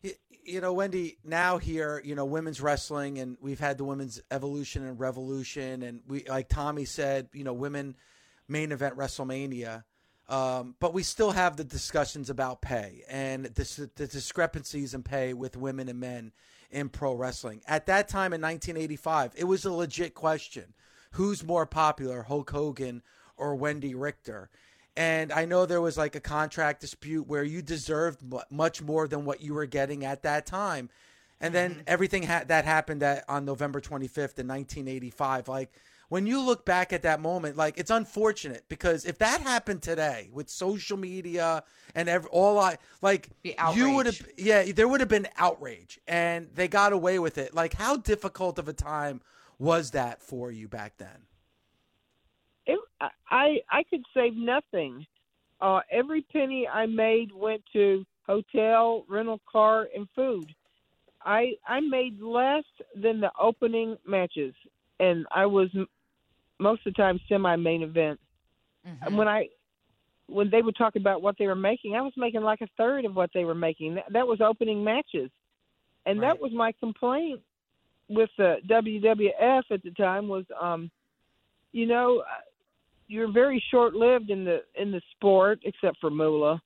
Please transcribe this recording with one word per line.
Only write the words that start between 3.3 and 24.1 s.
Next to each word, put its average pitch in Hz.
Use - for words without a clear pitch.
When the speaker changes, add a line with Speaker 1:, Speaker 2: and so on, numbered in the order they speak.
Speaker 1:
we've 135
had 143
the 139
women's 139
evolution 139
and 131
revolution, 131
and 120
we, 135
like 135
Tommy 147
said, 139
you 143
know, 131
women 139
main 151
event 135
WrestleMania, 131
um, 127
but 175
we 185
still 214
have 185
the 156
discussions 143
about 127
pay 104
and 135
the, 127
the 147
discrepancies 143
in 127
pay 131
with 127
women 131
and 123
men 120
in 139
pro 135
wrestling. 120
At 151
that 196
time 190
in 160
nineteen 160
eighty-five, 151
it 170
was 185
a 196
legit 170
question. 156
Who's 190
more 160
popular, 139
Hulk 139
Hogan 131
or 143
Wendy 143
Richter? 127